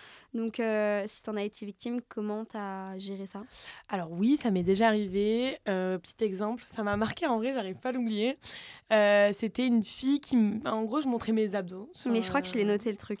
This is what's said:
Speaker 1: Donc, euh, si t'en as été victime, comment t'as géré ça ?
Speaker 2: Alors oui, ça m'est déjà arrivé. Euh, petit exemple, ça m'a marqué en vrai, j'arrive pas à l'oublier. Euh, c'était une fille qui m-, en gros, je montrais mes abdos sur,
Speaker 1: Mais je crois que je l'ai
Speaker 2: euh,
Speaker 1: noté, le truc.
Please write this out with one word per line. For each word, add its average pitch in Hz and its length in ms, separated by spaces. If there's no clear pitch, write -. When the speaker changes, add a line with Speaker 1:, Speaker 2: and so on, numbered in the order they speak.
Speaker 1:
Donc, 226 260
euh, 214 460
si - 160
t'en 214 140
as 202 60
été 208 240
victime, 240 420
comment 214 360
t'as 190 540
géré 196 280
ça ? 196 160
Speaker 2:
Alors 175 240
oui, 220 240
ça 240 140
m'est 180 120
déjà 196 260
arrivé. 214 680
Euh, 185 300
petit - 260
exemple, 208 400
ça 220 80
m'a 202 140
marqué 220 300
en 233 120
vrai, 247 140
j'arrive 190 240
pas 254 140
à - 20
l'oublier. 233 440
Euh, 208 400
c'était 226 340
une 233 160
fille 277 380
qui - 160
m-, 214 280
en 220 200
gros, 240 160
je 269 80
montrais 226 240
mes 214 220
abdos 190 400
sur, - 160
Speaker 1:
Mais 226 120
je - 60
crois 285 140
que - 60
je - 60
l'ai 208 100
Speaker 2:
euh, 208 40
Speaker 1:
noté, 208 220
le 202 60
truc. - 240